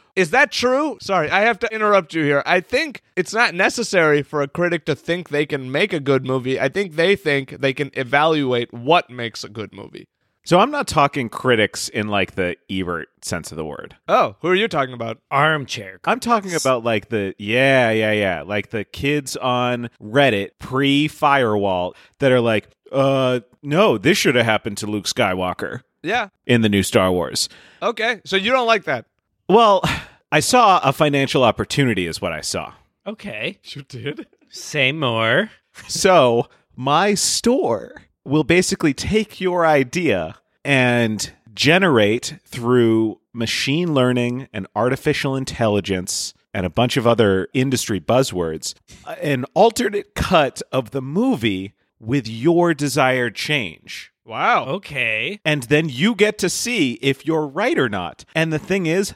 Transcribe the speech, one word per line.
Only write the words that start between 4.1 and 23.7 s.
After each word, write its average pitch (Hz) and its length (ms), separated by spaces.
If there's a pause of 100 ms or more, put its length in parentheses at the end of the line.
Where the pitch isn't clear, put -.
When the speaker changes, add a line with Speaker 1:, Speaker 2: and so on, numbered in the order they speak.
Speaker 1:
for 147 180
a 139 80
critic 170 380
to 151 80
think 170 340
they 147 160
can 135 280
make 190 200
a 170 80
good 131 240
movie. 131 360
I 135 80
think 180 260
they 175 220
think 139 340 (100)
they 135 120
can 139 220
evaluate 135 760
what 135 380
makes 120 320
a 107 60
good 104 260
movie. - 320 (380)
Speaker 2:
So 175 160
I'm 254 100
not 285 180
talking 143 400
critics 110 640
in, 107 180
like, 98 280
the 90 200 (140)
Ebert 87 380 (140)
sense - 280
of 78 60
the 78 100
word. - 300 (120)
Speaker 1:
Oh, 170 320
who 160 80
are 185 60
you 208 120
talking 135 280
about? 117 240 (120)
Speaker 3:
Armchair 135 720
Speaker 2:
I'm 180 160
talking 214 300
Speaker 3:
critics. 165 140
Speaker 2:
about, 127 200
like, 110 260
the, 98 280
yeah, 123 520
yeah, 110 220
yeah. 95 340
Like, 104 240
the 107 140
kids 139 520
on 123 540 (100)
Reddit 110 580
pre-firewall 131 1400 (260)
that 135 120
are 127 80
like, 113 280 (240)
"Uh, 131 480 (220)
no, 151 360